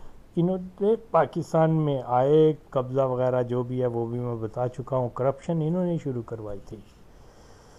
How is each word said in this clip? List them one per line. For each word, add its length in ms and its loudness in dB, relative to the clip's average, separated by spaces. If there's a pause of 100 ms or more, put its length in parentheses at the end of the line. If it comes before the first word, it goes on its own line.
(380)
इन्होंने 580 0
पाकिस्तान 760 2
में 320 0
आए, 540 4 (160)
कब्ज़ा 320 0
वगैरह 360 2
जो 220 0
भी 160 -4
है 80 2
वो 200 -2
भी 120 -4
मैं 220 -4
बता 260 -4
चुका 300 -6
हूँ, 200 -2
corruption 440 -2
इन्होंने 380 0
शुरू 220 -6
करवाई 360 -10
थी। 200 -16 (1000)